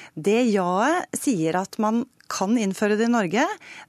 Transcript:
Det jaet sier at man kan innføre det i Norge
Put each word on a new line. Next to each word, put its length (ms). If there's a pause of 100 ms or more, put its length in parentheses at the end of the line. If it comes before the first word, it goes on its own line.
(200)
Det 320
jaet 640
sier 420
at 220
man 280 (260)
kan 280
innføre 400
det 100
i 20
Norge 340 (440)